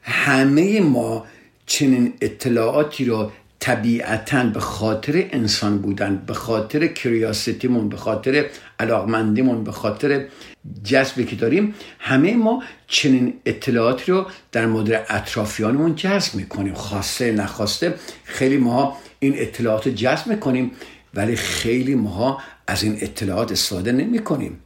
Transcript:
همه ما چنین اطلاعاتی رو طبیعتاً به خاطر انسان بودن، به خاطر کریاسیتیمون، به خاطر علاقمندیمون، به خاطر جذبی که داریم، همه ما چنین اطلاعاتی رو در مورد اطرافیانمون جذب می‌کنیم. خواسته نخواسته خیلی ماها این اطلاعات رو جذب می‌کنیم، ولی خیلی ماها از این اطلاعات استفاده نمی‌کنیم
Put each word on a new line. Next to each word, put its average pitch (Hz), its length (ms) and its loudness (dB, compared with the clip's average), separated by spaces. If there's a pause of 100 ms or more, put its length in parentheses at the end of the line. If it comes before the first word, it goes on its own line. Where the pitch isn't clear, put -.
همه 139 760 4
ما 117 460 2 (400)
چنین 123 560 2
اطلاعاتی 123 840 0
رو 107 260 0 (280)
طبیعتاً 117 840 0
به 107 160 0
خاطر 110 720 0
انسان 107 500 0
بودن، 98 460 -2
به - 60 -6
خاطر 117 540 0
کریاسیتیمون، 113 1000 0
به 101 80 -8
خاطر 131 480 0 (340)
علاقمندیمون، 113 840 2
به - 80 -8
خاطر 135 540 -2 (580)
جذبی 131 420 2
که 110 100 -6
داریم، 165 380 2 (260)
همه 147 340 4
ما 233 300 2 (240)
چنین 127 460 2 (120)
اطلاعاتی 120 680 0
رو 185 140 2 (260)
در 113 140 0
مورد 110 440 0
اطرافیانمون 113 840 0
جذب 190 400 0
می‌کنیم. 98 380 -4
خواسته 101 580 -4
نخواسته 107 640 -2 (280)
خیلی 135 340 0
ماها 123 400 2 (220)
این 139 180 2
اطلاعات 110 500 -2
رو 123 60 0
جذب 127 340 0
می‌کنیم، 131 440 0 (420)
ولی 110 220 -2
خیلی 127 600 -2
ماها 110 460 0 (260)
از 101 160 -2
این 107 180 0
اطلاعات 95 500 -4
استفاده 95 400 -2
نمی‌کنیم 160 760 -2